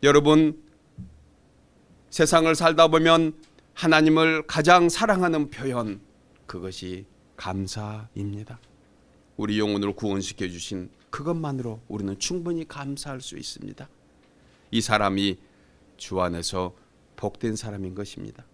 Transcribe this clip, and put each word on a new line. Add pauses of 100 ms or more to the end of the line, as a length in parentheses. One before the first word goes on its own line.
여러분, (1500)
세상을
살다
보면 (400)
하나님을
가장
사랑하는
표현, (460)
그것이 (300)
감사입니다. (760)
우리
영혼을
구원시켜
주신 (200)
그것만으로
우리는
충분히
감사할
수
있습니다. (840)
이
사람이 (580)
주
안에서 (420)
복된
사람인
것입니다.